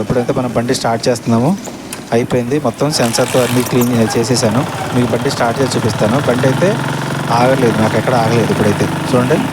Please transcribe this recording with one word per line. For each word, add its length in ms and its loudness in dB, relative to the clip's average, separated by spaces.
ఇప్పుడైతే 360 0
మనం 180 -2
బండి 220 0
స్టార్ట్ 300 -2
చేస్తున్నాము. 420 2
అయిపోయింది 400 0
మొత్తం 200 -2
సెన్సార్తో 480 0
అన్నీ 240 0
క్లీన్ 220 2
చేసేసాను. 480 2
మీకు 200 2
బండి 220 -2
స్టార్ట్ 240 -2
చేసి 140 0
చూపిస్తాను. 420 0
బండి 220 2
అయితే 200 2
ఆగలేదు, 420 2
నాకు 180 0
ఎక్కడ 220 0
ఆగలేదు 320 2
ఇప్పుడైతే 320 0
చూడండి. 280 2